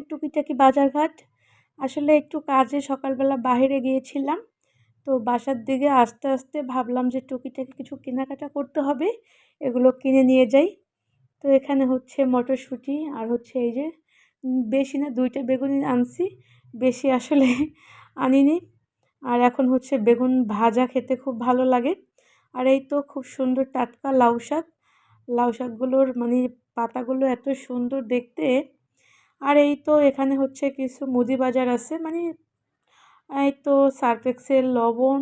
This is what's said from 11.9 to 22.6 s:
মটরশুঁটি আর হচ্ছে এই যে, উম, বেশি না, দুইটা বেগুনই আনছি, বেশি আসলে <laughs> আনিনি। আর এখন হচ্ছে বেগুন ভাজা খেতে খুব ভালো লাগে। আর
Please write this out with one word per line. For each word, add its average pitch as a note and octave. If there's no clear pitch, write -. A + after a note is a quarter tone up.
মটরশুঁটি B3+
আর A3+
হচ্ছে A#3+
এই A#3+
যে, C4
উম, B3+
বেশি C4+
না, C#4+
দুইটা B3+
বেগুনই C4
আনছি, B3
বেশি B3
আসলে C4
<laughs> B3+
আনিনি। C#4
আর A#3+
এখন B3
হচ্ছে B3+
বেগুন A#3+
ভাজা A3
খেতে B3
খুব B3+
ভালো B3+
লাগে। B3+
আর B3+